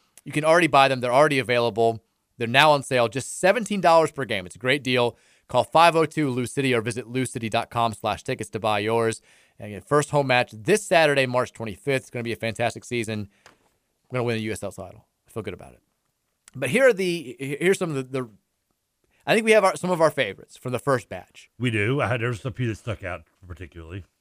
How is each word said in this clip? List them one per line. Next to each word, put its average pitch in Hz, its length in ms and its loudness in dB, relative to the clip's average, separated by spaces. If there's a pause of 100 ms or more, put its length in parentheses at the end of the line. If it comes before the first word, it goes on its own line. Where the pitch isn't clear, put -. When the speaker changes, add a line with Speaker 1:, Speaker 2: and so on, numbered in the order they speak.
(260)
Speaker 1:
you 147 80 -12
can 147 120 -2
already 165 220 6
buy 139 220 6
them. 131 100 0
They're 120 140 -2
already 139 260 4
available. 117 600 0 (360)
They're 117 100 -4
now 139 240 6
on 143 120 2
sale, 120 260 0
just - 300 -8
seventeen 202 420 0
dollars 165 300 4
per 135 140 -8
game. 101 200 -6
It's 90 100 -16
a 90 40 -20
great 127 240 -2
deal. 123 340 0 (320)
Call 123 160 0
five 165 320 4
oh 160 80 2
two 151 240 -4
Lou 123 160 -4
City 135 280 -2
or 117 60 2
visit 110 300 -6
lou 127 160 -2
city 113 240 -8
dot 113 200 -2
com 117 240 -2
slash - 300 -6
tickets 123 280 -8
to 110 100 -8
buy 107 180 0
yours. 113 420 0 (380)
And 104 80 -14
again, 101 140 -12
first 147 300 0
home 143 160 0
match 123 260 2
this 131 320 0
Saturday, 147 400 2
March 123 260 -2
twenty-fifth. 117 520 -6
It's - 60 -20
gonna 120 140 -10
be 117 80 -6
a 107 60 -6
fantastic 113 480 -4
season. 110 420 -6 (840)
We're 127 100 -6
gonna 120 60 -2
win 117 120 -2
the 110 60 -6
U 110 100 -6
S - 100 -8
L 98 80 -8
title. 95 340 -18 (220)
I - 40 -20
feel 110 120 -10
good 95 100 -10
about 65 200 -18
it. - 60 -20 (760)
But 131 140 -6
here 254 180 4
are 240 60 6
the, 170 460 -4
he-, 135 220 -6
here's 185 180 2
some 175 100 -2
of 151 60 -6 (160)
the, 131 120 -4
the, 117 60 -10 (960)
I 143 80 2
think 220 120 2
we 220 60 4
have 214 120 6
our, 180 140 2
some 180 120 -4
of 170 120 2
our 156 100 6
favorites 110 460 -6
from 127 160 -8
the 120 60 -4
first 131 300 0
batch. - 400 -16 (100)
Speaker 2:
We 120 120 0
do. 113 300 0
I 110 60 0
had, 120 140 -2
there's 120 240 -4
a 120 60 -6
few 123 160 -6
that 110 100 -4
stuck - 280 -10
out 87 180 -10 (240)
particularly. 85 560 -16 (180)